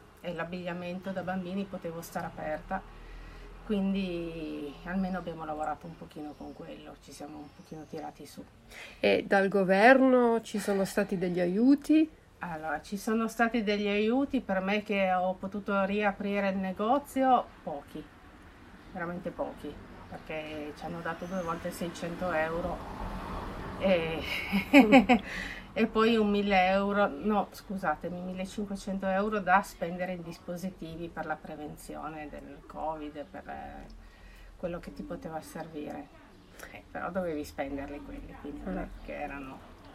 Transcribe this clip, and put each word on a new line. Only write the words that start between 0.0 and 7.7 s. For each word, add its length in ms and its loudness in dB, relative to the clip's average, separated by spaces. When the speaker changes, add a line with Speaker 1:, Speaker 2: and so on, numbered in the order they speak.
Speaker 1:
e 140 -8
l'abbigliamento 760 -6
da 120 -4
bambini 420 -4
potevo 380 -8
stare 240 -8
aperta, 540 -6
quindi 1080 -2
almeno 340 -2
abbiamo 280 -8
lavorato 400 -6
un 100 -12
pochino 400 -12
con 160 -14
quello, 500 -14
ci 100 -20
siamo 260 -12
un 180 -14
pochino 320 -14